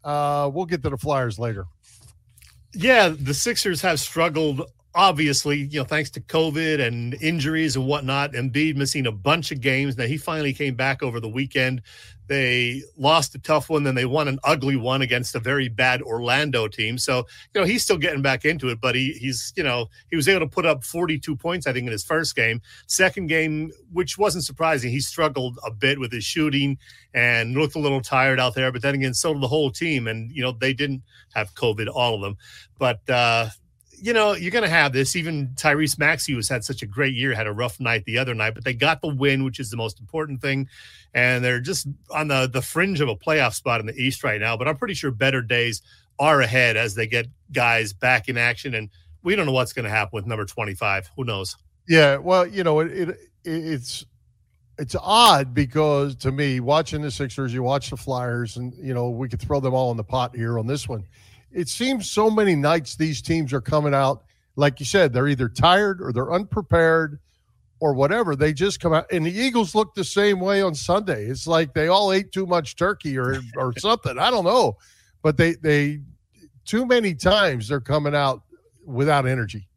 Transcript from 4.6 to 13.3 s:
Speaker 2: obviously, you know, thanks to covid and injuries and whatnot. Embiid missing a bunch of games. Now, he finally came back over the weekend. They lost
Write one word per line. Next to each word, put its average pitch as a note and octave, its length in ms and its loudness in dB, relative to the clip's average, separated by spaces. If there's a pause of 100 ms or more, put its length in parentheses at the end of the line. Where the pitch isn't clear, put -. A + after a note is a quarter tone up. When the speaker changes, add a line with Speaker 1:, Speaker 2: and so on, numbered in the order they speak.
Speaker 2:
obviously, D3 640 2
you C#3+ 220 -4
know, C3 40 -2
thanks D#3 260 -2
to C#3 100 -12
covid D#3+ 600 0
and A#2+ 400 -2
injuries D#3+ 560 0
and C3 100 0
whatnot. C#3 460 0
Embiid C3+ 440 0
missing C3+ 300 0
a A2 60 -2
bunch C#3 380 0
of C#3+ 100 -6
games. C3 380 0
Now, A#2+ 80 -2
he C#3 100 -2
finally D3+ 380 -2
came C3+ 200 -4
back C3 280 -2
over A#2 180 -4
the A2 80 -8
weekend. B2+ 540 -2 (460)
They B2 540 0 (140)
lost D3+ 380 4